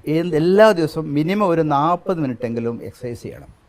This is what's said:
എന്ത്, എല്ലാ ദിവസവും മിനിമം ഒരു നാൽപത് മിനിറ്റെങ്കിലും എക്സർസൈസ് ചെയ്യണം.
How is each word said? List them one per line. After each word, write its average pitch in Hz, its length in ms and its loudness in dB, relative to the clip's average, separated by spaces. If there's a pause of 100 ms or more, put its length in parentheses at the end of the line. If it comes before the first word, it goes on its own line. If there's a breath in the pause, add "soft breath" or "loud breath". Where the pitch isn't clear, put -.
എന്ത്, 160 280 -2
എല്ലാ 190 360 6
ദിവസവും 160 420 -2
മിനിമം 185 340 0
ഒരു 165 140 0
നാൽപത് 165 580 0
മിനിറ്റെങ്കിലും 117 640 -4
എക്സർസൈസ് - 400 -12
ചെയ്യണം. 64 460 -18